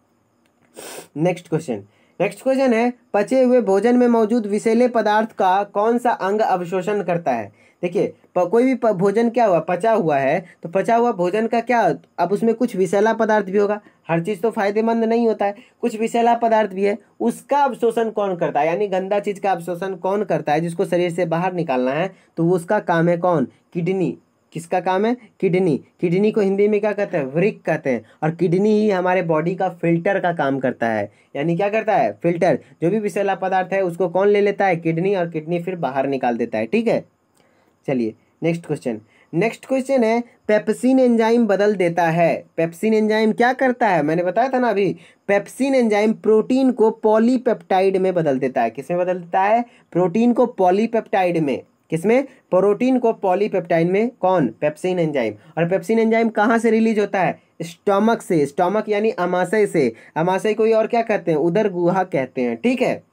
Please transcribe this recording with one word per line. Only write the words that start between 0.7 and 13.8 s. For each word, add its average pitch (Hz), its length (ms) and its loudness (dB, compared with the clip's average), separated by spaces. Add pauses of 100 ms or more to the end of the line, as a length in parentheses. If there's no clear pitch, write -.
नेक्स्ट 170 320 -2
क्वेश्चन, 123 340 -6 (380)
नेक्स्ट 202 220 -4
क्वेश्चन 262 300 2
है, 240 200 2 (220)
पचे 254 280 2
हुए 247 180 4
भोजन 202 360 2
में 247 120 4
मौजूद 226 380 2
विषैले 226 420 2
पदार्थ 220 440 0
का 190 320 2
कौन 220 340 0
सा 240 120 0
अंग 202 300 -2
अवशोषण 185 640 -2
करता 170 300 -2
है? 107 360 -8 (140)
देखिए 175 300 -2 (220)
प-, 180 160 2
कोई 233 140 4
भी 262 100 2
प-, 226 180 0
भोजन 202 380 2
क्या 233 140 0
हुआ, 180 140 4
पचा 180 340 0
हुआ 160 260 2
है, 151 260 0 (180)
तो 170 60 -12
पचा 190 280 0
हुआ 240 160 2
भोजन 185 340 -2
का 226 140 0
क्या, 226 340 0 (240)
अब 175 140 0
उसमें 220 220 0
कुछ 247 220 -4
विषैला 202 360 2
पदार्थ 214 340 0
भी 190 120 -2
होगा, 208 220 0 (280)